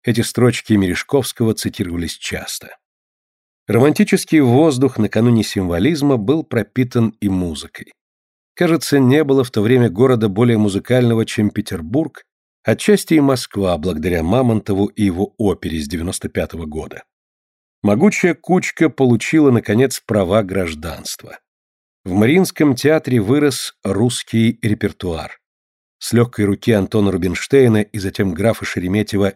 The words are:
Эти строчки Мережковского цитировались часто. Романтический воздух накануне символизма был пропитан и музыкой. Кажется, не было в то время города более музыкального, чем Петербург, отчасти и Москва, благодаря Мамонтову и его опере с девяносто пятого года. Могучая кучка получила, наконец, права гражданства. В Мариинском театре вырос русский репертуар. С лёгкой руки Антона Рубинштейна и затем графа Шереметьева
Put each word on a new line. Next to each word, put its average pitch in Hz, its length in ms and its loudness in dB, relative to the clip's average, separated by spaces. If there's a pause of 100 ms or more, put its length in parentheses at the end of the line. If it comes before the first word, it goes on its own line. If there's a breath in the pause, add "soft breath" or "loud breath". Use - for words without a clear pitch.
Эти 117 160 0
строчки 117 540 0
Мережковского 107 800 0
цитировались 85 640 -6
часто. - 600 -12 (920)
Романтический 151 720 2
воздух 127 600 2
накануне 110 440 2
символизма 117 760 0
был 123 280 -2
пропитан 117 760 -2
и 104 80 -2
музыкой. 90 640 -6 (640)
Кажется, 160 460 0
не 135 240 4
было 135 180 2
в 123 80 -6
то 107 120 -2
время 120 280 2
города 113 380 2
более 113 300 2
музыкального, 113 680 0
чем 104 240 -2
Петербург, 104 720 -6 (400)
отчасти 190 520 2
и 160 60 4
Москва, 123 580 0
благодаря 85 440 -2
Мамонтову 104 640 0
и - 160 -8
его 95 360 -2
опере 82 420 -2
с 71 80 -10
девяносто 85 400 -8
пятого 82 380 -8
года. 76 360 -12 (800)
Могучая 156 520 2
кучка - 540 0
получила, 131 600 2
наконец, 117 500 0
права 104 440 0
гражданства. 85 960 -8 (640)
В 92 80 -6
Мариинском 139 640 2
театре 139 440 0
вырос 131 640 0
русский 113 800 -2
репертуар. 92 800 -6 (580)
С - 140 -8
лёгкой 113 320 0
руки 101 260 -2
Антона 101 400 0
Рубинштейна 107 720 2
и - 160 -10
затем 95 340 -4
графа 101 320 -2
Шереметьева 98 720 -2